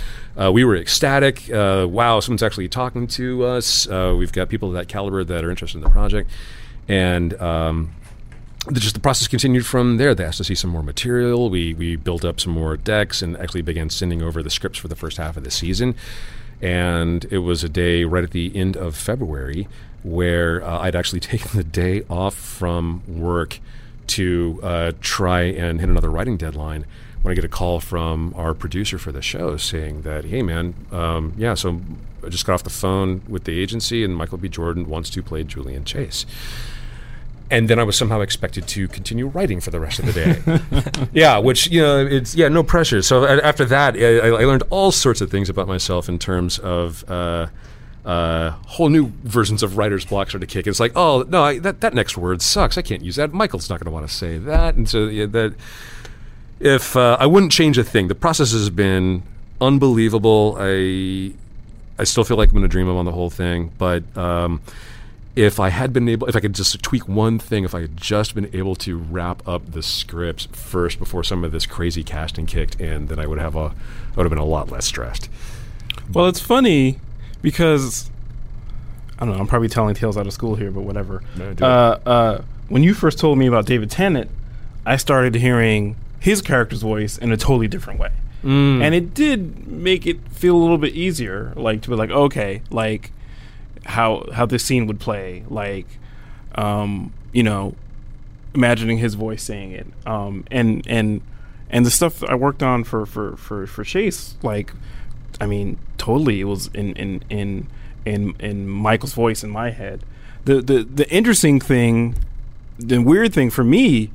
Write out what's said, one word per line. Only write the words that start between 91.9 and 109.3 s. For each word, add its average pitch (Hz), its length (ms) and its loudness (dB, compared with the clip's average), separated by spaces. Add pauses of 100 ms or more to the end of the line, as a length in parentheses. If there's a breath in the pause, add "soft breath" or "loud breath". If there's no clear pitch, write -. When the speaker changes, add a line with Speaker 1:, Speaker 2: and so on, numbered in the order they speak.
Speaker 2:
be 123 60 0
like, 107 140 0
"Okay, 117 600 2
like, 110 420 -4 (720 soft breath)
how, 113 480 2
how 120 140 0
this 117 180 0
scene 123 240 2
would 104 120 -4
play," 95 480 -6
like, 101 380 -6 (720 loud breath)
um, 104 560 -2 (200)
you 123 100 4
know, 101 320 0 (800)
imagining 113 440 2
his 117 160 0
voice 110 280 -6
saying 101 300 -10
it. 101 140 -12 (200)
Um, 101 440 -6
and, 117 380 2
and, 107 320 0 (500 soft breath)
and 120 160 4
the 120 40 4
stuff 165 340 2
I 131 100 0
worked 135 280 0
on 123 220 2
for, 110 220 -2
for, 104 300 -8
for, 98 300 -8
for - 180 -10
Chase, - 580 -2
like, 104 300 -4 (680 loud breath)
I 107 60 -2
mean, 101 320 -2 (200)
totally, 117 420 2
it 98 40 -2
was 98 300 -4
in, 101 200 -4
in, 98 340 -6
in, 101 380 -4 (380 loud breath)
in, 101 360 -2
in 101 280 -6
Michael's 107 440 0
voice 113 320 0